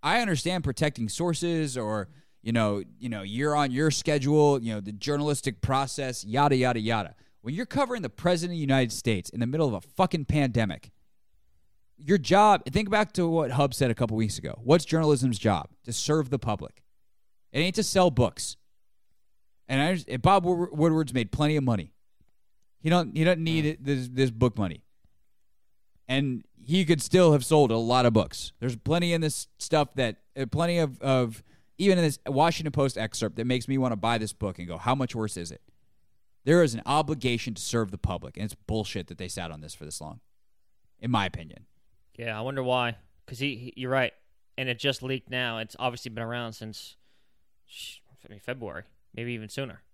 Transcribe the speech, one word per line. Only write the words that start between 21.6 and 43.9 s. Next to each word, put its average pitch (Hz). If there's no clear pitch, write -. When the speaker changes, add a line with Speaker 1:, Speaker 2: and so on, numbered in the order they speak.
Speaker 1:
money. 104
He 160
don't, 165
he 160
doesn't 170
need 160
Speaker 2:
Mm. 147
Speaker 1:
it, 156
this, 135
this 127
book 113
money. 92
And 131
he 170
could 151
still 180
have 135
sold 147
a 113
lot 120
of 120
books. -
There's 120
plenty 170
in 165
this -
stuff -
that, 120
uh, 135
plenty 170
of, 139
of, 127
even 190
in 170
this 151
Washington 156
Post 139
excerpt 110
that 113
makes 123
me 135
wanna 123
buy 113
this 107
book 95
and 87
go, 87
"How 123
much 131
worse 110
is 85
it?" -
There 170
is 127
an 113
obligation 127
to -
serve 110
the 98
public, -
and 101
it's 104
bullshit 104
that 82
they 90
sat 85
on 76
this 76
for 76
this 76
long, 76
in 120
my 104
opinion. -
Speaker 2:
Yeah, 117
I 107
wonder 131
why. 123
'Cause 120
he, 139
he, 123
you're 127